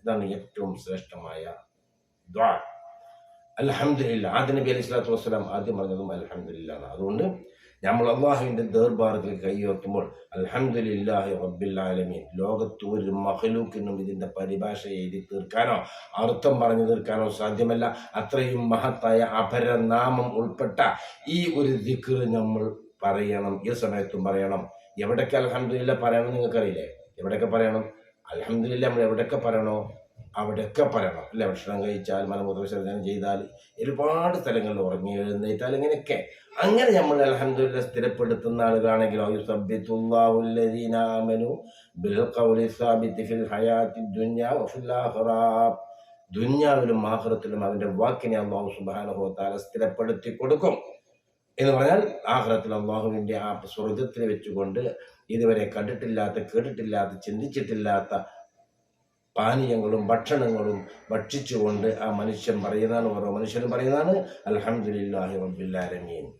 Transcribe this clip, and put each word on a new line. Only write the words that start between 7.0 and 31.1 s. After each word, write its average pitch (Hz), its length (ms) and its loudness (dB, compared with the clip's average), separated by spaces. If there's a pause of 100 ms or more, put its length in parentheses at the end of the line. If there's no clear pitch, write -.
നമ്മൾ 117 320 4
അള്ളാഹുവിന്റെ 127 500 2 (120)
ദർബാറിൽ 107 680 4
കൈയുയർത്തുമ്പോൾ 98 600 -2 (320)
അൽഹംദുലില്ലാഹി 104 960 0 (120)
റബ്ബിൽ 95 420 -4
ആലമീൻ. 92 360 -2 (180)
ലോകത്ത് 110 440 -2 (100)
ഒരു 98 180 -2 (140)
മഖ്ലൂക്കിനും 107 760 -2
ഇതിന്റെ 95 240 -6 (100)
പരിഭാഷ 98 440 -4 (180)
എഴുതി 92 200 -6 (100)
തീർക്കാനോ 107 460 0 (460)
അർത്ഥം 139 400 4
പറഞ്ഞു 113 280 4
തീർക്കാനോ 110 380 0 (120)
സാധ്യമല്ല. 113 440 0 (380)
അത്രയും 123 500 0
മഹത്തായ 113 480 4 (220)
അപരനാമം 120 880 2 (100)
ഉൾപ്പെട്ട 117 400 -2 (560)
ഈ - 20 2 (220)
ഒരു 135 140 4 (140)
ദിക്ർ 127 300 0 (200)
നമ്മൾ 110 260 0 (400)
പറയണം, 101 500 0 (120)
ഈ 120 60 -2 (120)
സമയത്തും 101 440 -2
പറയണം. 95 360 0 (380)
എവിടൊക്കെ 123 340 0
അൽഹംദുലില്ലാ 127 680 0
പറയണം 117 320 2
നിങ്ങൾക്കറിയില്ലേ? 107 520 0 (340)
എവിടൊക്കെ 101 260 0
പറയണം? 110 380 2 (480)
അൽഹംദുലില്ലാ 120 560 -2
നമ്മൾ 117 140 2
എവിടൊക്കെ 113 340 2
പറയണോ 110 400 0 (600)
അവിടെയൊക്കെ 107 480 0
പറയണം, 98 480 0